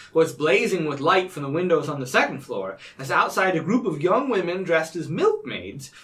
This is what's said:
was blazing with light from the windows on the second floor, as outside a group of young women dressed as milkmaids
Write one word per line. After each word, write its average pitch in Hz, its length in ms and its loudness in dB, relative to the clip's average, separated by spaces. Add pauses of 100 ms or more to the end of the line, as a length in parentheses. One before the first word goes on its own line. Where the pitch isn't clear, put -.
(140)
was 160 200 4
blazing 175 520 2
with 139 140 -4
light 180 320 2
from 147 120 -8
the 139 60 -6
windows 160 380 0
on 143 140 -6
the 127 60 -6
second 220 340 0
floor, 98 360 -8 (220)
as 131 100 -10
outside 190 460 2
a 160 80 0
group 233 220 2
of 151 160 -2
young 220 280 2
women 185 340 -2
dressed 160 340 0
as 143 100 -6
milkmaids 135 840 -2 (120)